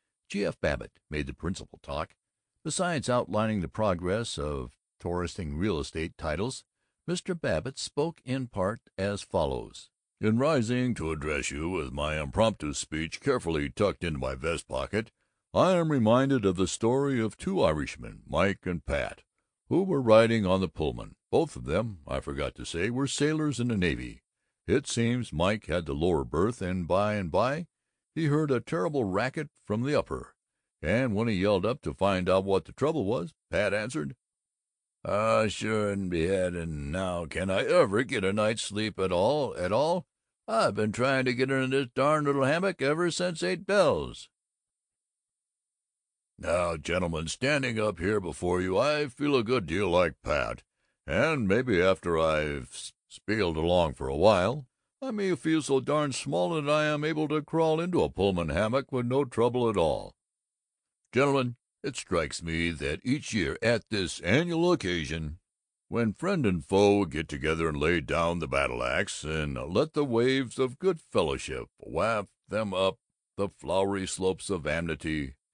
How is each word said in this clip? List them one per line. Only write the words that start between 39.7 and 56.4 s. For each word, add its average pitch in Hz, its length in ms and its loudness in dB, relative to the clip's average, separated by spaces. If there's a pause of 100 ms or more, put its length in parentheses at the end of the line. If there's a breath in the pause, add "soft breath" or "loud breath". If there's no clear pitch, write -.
all? 156 340 0 (400)
I've 214 280 2
been 107 180 0
trying 127 320 2
to 127 100 0
get 131 160 0
in 131 200 0
this 135 240 0
darn 147 300 2
little 139 200 2
hammock 170 380 0
ever 160 280 2
since 180 320 -4
eight 180 220 -2
bells.' 120 640 2 (2000)
Now, 85 400 0
gentlemen, 82 520 -2
standing 127 520 -2
up 104 180 0
here 101 220 0
before 87 400 -2
you, 92 180 0
I 147 300 0
feel 143 260 -2
a 127 80 4
good 117 240 0
deal 95 220 0
like 85 340 2
Pat, 62 400 -2 (440)
and 117 420 0
maybe 110 320 4
after 87 380 2
I've 76 540 0
s-, - 200 -14 (160)
spieled 95 480 -2
along 82 380 4
for 65 140 -6
a 69 80 -2
while, 104 520 4 (320)
I 262 100 -8
may 196 240 -2
feel 160 280 0
so 135 180 2
darn 143 320 0
small 170 380 -2